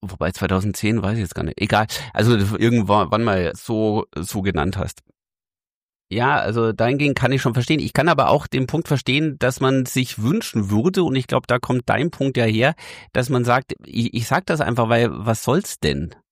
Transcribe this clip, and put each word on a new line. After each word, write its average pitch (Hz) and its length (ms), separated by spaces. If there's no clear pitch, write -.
wobei 92 300
zweitausendzehn 98 720
weiß 98 100
ich 113 80
jetzt 90 140
gar 85 80
nicht. - 180
Egal. 107 240
Also 117 240
irgendwann 104 680
mal 95 320
so, 110 500
so 95 260
genannt 90 360
hast. - 240
Ja, 123 280
also 113 360
dahingehend 135 440
kann 127 140
ich 135 100
schon 123 140
verstehen. 135 240
Ich - 140
kann 147 140
aber 139 220
auch 147 160
den 131 220
Punkt 156 200
verstehen, 143 520
dass 131 220
man 135 260
sich 127 340
wünschen 117 480
würde, 160 340
und 143 120
ich 131 100
glaub, 127 220
da 123 100
kommt 127 300
dein 123 240
Punkt 135 260
ja 120 60
her, 117 320
dass 127 160
man 127 160
sagt, 123 280
ich, - 300
ich 117 140
sag 151 180
das 160 160
einfach, 117 280
weil 117 220
was 107 320
soll's - 360
denn? 73 340